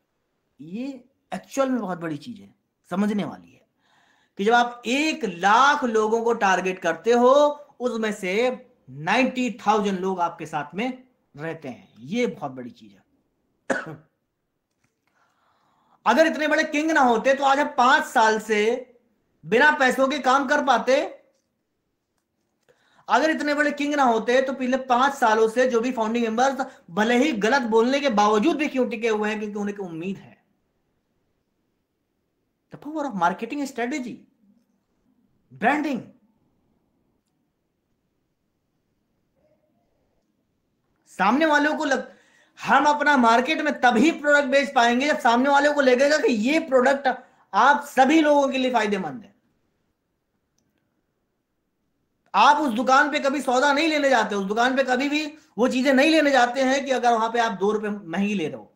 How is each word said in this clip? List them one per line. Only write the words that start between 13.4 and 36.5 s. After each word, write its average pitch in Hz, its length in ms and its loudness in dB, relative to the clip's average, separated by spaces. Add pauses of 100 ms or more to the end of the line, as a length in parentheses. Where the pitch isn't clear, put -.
<clears throat> - 360 -10 (2000)
अगर 254 200 4
इतने 294 220 -4
बड़े 302 160 0
किंग 302 260 -4
ना 311 100 2
होते, 247 340 2
तो 269 100 -4
आज 269 140 4
हम 269 100 0 (100)
पांच 277 260 4
साल 220 340 2
से 220 540 -4 (540)
बिना 247 240 4
पैसों 269 380 2
के 285 100 -4
काम 262 300 2
कर 285 160 0
पाते। 262 560 0 (1900)
अगर 262 220 2
इतने 294 240 -2
बड़े 294 160 0
किंग 285 240 -4
ना 285 80 2
होते, 240 400 2
तो 269 100 -2
पिछले 254 240 -4
पांच 262 380 0
सालों 220 340 2
से 247 220 0
जो 233 100 0
भी 254 120 -4
फाउंडिंग 233 320 -2
मेंबर्स 254 680 -2
भले 220 260 0
ही 285 160 2
गलत 233 300 0
बोलने 233 380 0
के 277 80 -2
बावजूद 214 480 2
भी 285 120 -4
क्यों 254 200 -2
टिके 233 200 -6
हुए 214 220 -2
हैं, 214 80 -6
क्योंकि 208 200 -10
उन्हें 202 180 -6
उम्मीद 185 400 -10
है। - 280 -20 (2250)
The 156 120 -18
power 302 200 -8
of 208 160 -8
marketing 233 500 -4
strategy, 247 420 -8 (1400)
branding। 277 420 -2 (4000)